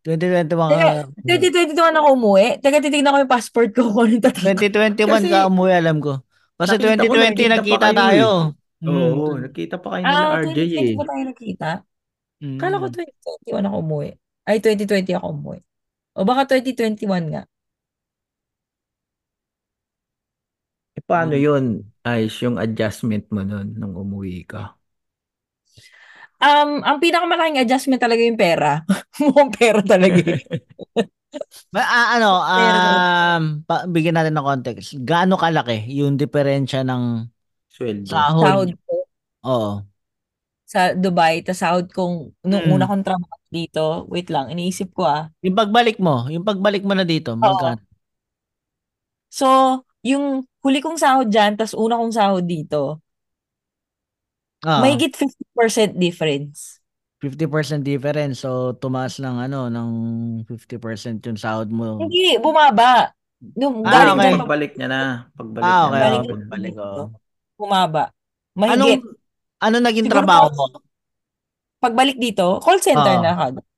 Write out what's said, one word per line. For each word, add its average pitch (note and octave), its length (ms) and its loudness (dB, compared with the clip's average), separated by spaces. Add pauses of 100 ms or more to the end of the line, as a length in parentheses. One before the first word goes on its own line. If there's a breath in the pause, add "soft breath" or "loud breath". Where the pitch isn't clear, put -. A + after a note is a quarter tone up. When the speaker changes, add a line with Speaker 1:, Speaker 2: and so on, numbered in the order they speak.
Speaker 1:
Twenty E3 240 -4
twenty-one E3 480 0
Speaker 2:
Teka, D#3+ 80 2
Speaker 1:
ka. D#3 120 4 (280)
Speaker 2:
twenty F4 320 2
twenty-one E4 480 2
ako D4 60 4 (100)
umuwi? G#3 300 4 (100)
Teka, C#4 240 2
titignan C#4+ 320 2
ko C#4 80 4
yung C4 80 0
passport A#3 400 2
ko B3+ 120 0 (120)
kung A3+ 160 4
ano A3 80 4
yung G#3+ 80 0
tatak A#3+ 160 2
ko. F3+ 80 2
Speaker 1:
Twenty G3+ 240 2
twenty-one G#3+ 480 2
Speaker 3:
Kasi F#3 80 0
Speaker 1:
ka F#3+ 160 4
umuwi, F#3 320 2
alam E3 240 2
ko. C#3+ 120 -4 (440)
Kasi F3+ 160 0
Speaker 3:
nakita A3 320 2
ko, - 0 -
Speaker 1:
twenty - 80 2
twenty A3+ 320 2
Speaker 3:
nagkita A3+ 160 4
pa - 0 -
Speaker 1:
nagkita G#3 240 0
Speaker 3:
kayo G#3 160 4
Speaker 1:
tayo. G3+ 280 4 (200)
Speaker 3:
eh. C#3+ 100 -12 (220)
Speaker 1:
Mm. E3 80 -6
Speaker 3:
Oo, E3 360 0 (120)
nagkita E3 400 -10
pa - 160 -12
kayo F3+ 160 -6
nila D4 160 2
Speaker 2:
Ah, D#4 160 0
Speaker 3:
R D#3 80 -2
J D#4+ 80 -4
eh. E3 80 0
Speaker 2:
twenty - 80 -
twenty A#2+ 240 0
pa - 80 -6
tayo C4+ 240 -8
nagkita? F#3 400 -10 (720)
Speaker 1:
Mm. C3+ 160 -10
Speaker 2:
Kala F#4 240 -4
ko F#4+ 80 -6
twenty E4 320 -12
twenty-one A3 480 -8
ako G3+ 80 -6
umuwi. D#3 320 -6 (320)
Ay, G#3 160 -2
twenty G#3 320 0
twenty F#3 240 0
ako F3+ 120 -6 (120)
umuwi. C#3+ 220 -12 (580)
O F#3+ 80 -2
baka B3+ 240 2
twenty C4 240 0
twenty-one G#3+ 560 -2
nga. D3+ 140 -8 (3500)
Speaker 3:
Eh, - 60 -16
paano E3 340 0
Speaker 1:
Mm. C#3 80 2
Speaker 3:
yun, C#3+ 180 2 (380)
Ice, A2+ 400 -4
yung B2 160 -2
adjustment A2 720 -4
mo G2 160 -4
nun G#2 320 -8
nung G2+ 160 -10
umuwi F#2+ 560 -10
ka? G#2 240 -14 (1700 soft breath)
Speaker 2:
Um, D4 400 4
ang C4 160 0
pinakamalaking E4+ 640 0
adjustment B3+ 400 0
talaga A#3 240 2
yung A3+ 140 -2
pera. D#3 500 2
<laughs> - 320 -4
Mukhang C#4 320 4
pera G#3+ 320 2
talaga F#3 400 4
eh. E3 160 -2
Speaker 3:
<laughs> - 1300 -10
Speaker 1:
Ma-, G3+ 120 0
ah, A#3 220 2 (100)
ano, A3 120 4 (120)
Speaker 2:
Pera F3+ 400 2
talaga. F3+ 180 2 (380)
Speaker 1:
um, D#3+ 60 -2 (200)
pa-, D#3+ 240 -4
bigyan E3 300 0
natin D#3+ 180 0
ng D3 80 -2
context. B2+ 640 -6
Gaano F3 320 2
kalaki B2 560 -2
yung C#3 240 0
diferensya C#3 640 -2
ng A#2+ 480 -4 (400)
Speaker 3:
Sweldo. G#2+ 400 -8
Speaker 1:
sahod? D#3+ 320 2
Speaker 2:
Sahod F#3 280 4 (140)
ko. B4+ 120 -6 (500)
Speaker 1:
Oo. A2+ 260 -2 (960)
Speaker 2:
Sa F3+ 320 0
Dubai, E3+ 480 0
tas F#3 160 -6
sahod F3+ 320 -2
kong, F3 480 -6
nung F#3 240 -2
Speaker 1:
Mm. D#3 80 4
Speaker 2:
una E3 160 2
kong G3 160 -2
trabaho F3+ 320 -6 (100)
dito, D#3+ 640 -4
wait F3+ 180 -8
lang, D3 220 -4
iniisip F3+ 420 -6
ko F#3 140 -4
ah. D#3 240 -2 (160)
Speaker 1:
Yung F#3+ 100 0
pagbalik A3 460 2
mo, C3+ 260 2
yung E3 160 -6
pagbalik G3+ 380 -2
mo G3 160 -2
na F#3+ 80 0
dito, D3+ 320 -4
Speaker 2:
Oo. - 20 -6
Speaker 1:
magkano? F#3 440 0 (1500)
Speaker 2:
So, C4+ 160 -2 (540)
yung C4+ 420 -2 (160)
huli C#4 220 0
kong D#4+ 160 -8
sahod C4+ 320 2
dyan, G#3 260 2
tas G#3+ 220 -4
una A3+ 180 0
kong A#3 160 -2
sahod G3 320 0
dito. D3+ 560 -4 (1600)
Speaker 1:
Ah. D3+ 160 0
Speaker 2:
Mahigit C4+ 400 2
fifty - 240 -4 (160)
percent A3 400 0
difference. D3+ 800 -4 (400)
Speaker 1:
Fifty D3 320 -6
percent D3 320 -4
difference. C#3+ 640 -4
So, B2+ 320 -4
tumaas C3 400 -6
ng B2+ 200 -8 (120)
ano, C3+ 180 -6
ng A#2 220 -6 (560)
fifty A#2+ 320 -16
percent A2+ 480 -10
yung A#2 100 -8
sahod A2 320 -6
mo. A2 300 -6
Speaker 2:
Hindi, F4 400 0
bumaba. B3+ 720 4 (480)
Nung B3 240 -2
Speaker 1:
Ah, A3 80 -2 (160)
Speaker 2:
galing G3 100 4
Speaker 1:
okay. G3 80 2
Speaker 2:
dyan, F#3 140 4
Speaker 3:
Pagbalik D3+ 400 -2
niya C3 100 -6
na. C3 140 -4 (320)
Pagbalik A2+ 320 -8
Speaker 1:
Ah, F3+ 160 4
Speaker 3:
niya D3+ 80 4
Speaker 1:
okay. C3+ 80 0
Speaker 3:
na. C3 80 4
Speaker 2:
galing B2+ 160 2
Speaker 1:
Oh, A#2+ 80 -8
pagbalik, G#2 420 -10
Speaker 2:
dito, G#2+ 140 -12
Speaker 1:
oh. G2 220 -10 (500)
Speaker 2:
bumaba. F#3 460 0 (500)
Speaker 1:
Anong, F#3 80 -4
Speaker 2:
Mahigit. A#3+ 400 4 (600)
Speaker 1:
ano A3 200 2
naging A3+ 240 2
Speaker 2:
Siguro A3 160 2
Speaker 1:
trabaho F3 320 6
mo? C#3+ 120 -2 (1160)
Speaker 2:
Pagbalik C4 400 2
dito, G3+ 240 0 (160)
call F#4 160 4
center F#3 400 4
Speaker 1:
Oo. E3+ 80 0
Speaker 2:
na E3 80 2
kagad. C3+ 320 -4 (120)